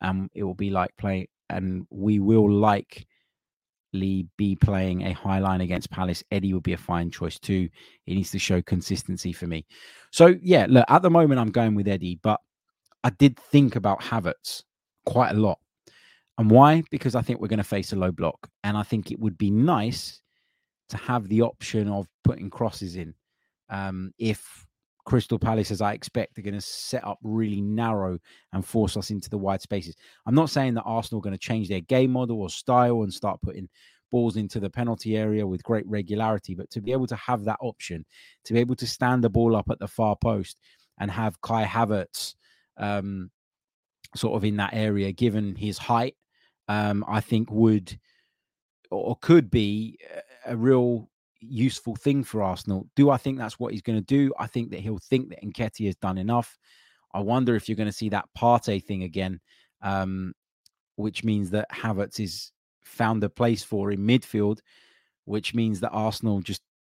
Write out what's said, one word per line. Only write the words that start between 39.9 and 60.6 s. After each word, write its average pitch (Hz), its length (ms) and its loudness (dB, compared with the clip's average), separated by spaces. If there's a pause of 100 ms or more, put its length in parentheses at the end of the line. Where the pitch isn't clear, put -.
post 107 440 -2 (400)
and 101 100 -4
have 107 320 -4
Kai 113 220 -2
Havertz, 104 720 -4 (420)
um, 98 540 -6 (840)
sort - 200 -2
of 101 80 -2
in 104 140 0
that 101 160 -2
area, 104 380 -2
given 104 440 -2
his 101 240 -6
height, 120 360 -2 (520)
um, 104 400 -2
I 107 120 -2
think 113 300 -2
would 107 480 2 (960)
or 101 280 -4
could 160 280 6
be 107 480 -2 (480)
a, 120 80 -8
a - 20 -4
real 123 540 2 (300)
useful 117 560 -2
thing 139 280 0
for 107 200 -4
Arsenal. 95 520 -4
Do 143 140 8
I 135 80 4
think 135 200 -6
that's 113 220 -10
what 120 140 -6
he's 104 80 -8
gonna 110 200 -2
do? 139 380 2
I 107 80 -6
think 117 220 -8
that 85 100 -10
he'll 101 200 -8
think 131 300 -2
that - 120 -18
Nketiah 107 460 -6
has 92 80 -2
done 95 220 -4
enough. 113 400 -2 (560)
I 98 80 -4
wonder 120 340 0
if 104 120 -4
you're 110 80 -6
gonna 104 160 -4
see 110 180 -8
that 98 280 -4
Partey 117 460 2
thing 95 200 -8
again, 92 360 -6 (420)
um, 95 520 -4 (640)